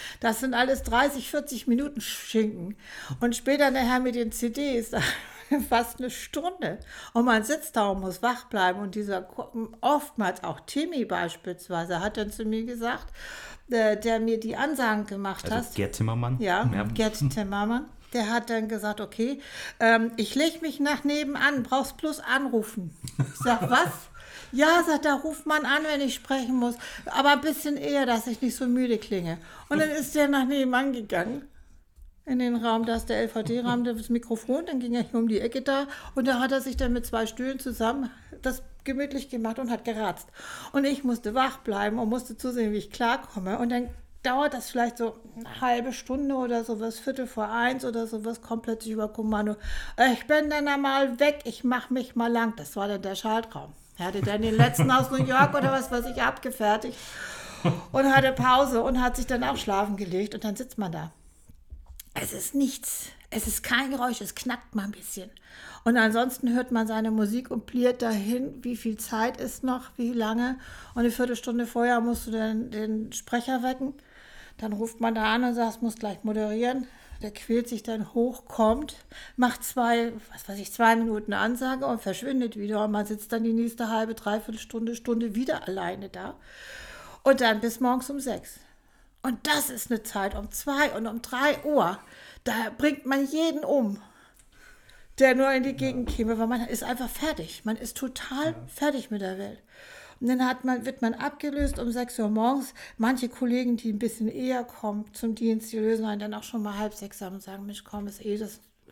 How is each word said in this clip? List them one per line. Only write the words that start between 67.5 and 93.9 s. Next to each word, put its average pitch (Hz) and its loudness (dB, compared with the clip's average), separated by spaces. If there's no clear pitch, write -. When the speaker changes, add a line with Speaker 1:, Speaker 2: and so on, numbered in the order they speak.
Speaker 1:
und 240 -6
pliert 247 2
dahin, 240 -2
wie 240 -4
viel 220 -4
Zeit 233 -2
ist - -8
noch, 254 -2
wie 240 0
lange. 240 0
Und 233 2
eine 233 4
Viertelstunde 240 0
vorher 240 4
musst 233 0
du 226 -6
dann 220 -2
den 220 -4
Sprecher 240 -2
wecken. 262 -2
Dann 220 -4
ruft 226 -4
man 226 2
da 220 2
an 247 2
und 240 2
sagt, 226 0
"Es - -8
muss 226 0
gleich 202 -6
moderieren." 220 0
Der 214 -8
quält 233 0
sich 220 -6
dann 220 -6
hoch, 247 0
kommt, 226 2
macht 247 2
zwei, 233 2
was - -16
weiß 196 -8
ich, 196 -10
zwei 226 6
Minuten 214 0
Ansage 254 0
und 240 0
verschwindet 233 -2
wieder. 208 0
Und 214 0
man 208 0
sitzt 208 -6
dann 226 0
die 226 2
nächste 233 0
halbe, 220 0
dreiviertel 220 -4
Stunde, 233 -6
Stunde 226 -2
wieder - -2
alleine 190 -4
da. 185 -12
Und 269 8
dann 220 4
bis 233 -2
morgens 254 2
um 285 -4
sechs. 240 -8
Und 247 -4
das 294 2
ist 247 -6
eine 214 0
Zeit 202 -2
um 202 -6
zwei 285 2
und 220 -4
um 226 -6
drei 269 2
Uhr. 202 4
Da 226 -2
bringt 294 2
man 269 2
jeden 302 0
um, 220 2